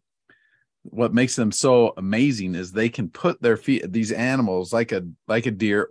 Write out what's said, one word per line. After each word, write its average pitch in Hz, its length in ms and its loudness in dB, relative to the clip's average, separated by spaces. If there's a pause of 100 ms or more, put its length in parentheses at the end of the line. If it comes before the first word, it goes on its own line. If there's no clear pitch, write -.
(840)
what 107 300 -2
makes 123 220 2
them 110 160 0
so 123 460 4
amazing 101 580 0
is 90 160 -8
they 110 180 0
can 107 180 -6
put - 320 -4
their 117 180 2
feet, 120 360 -2
these 113 180 -2
animals, 110 640 -2
like 117 180 0
a, 92 140 -2 (220)
like 113 180 0
a 127 60 -2
deer 104 400 0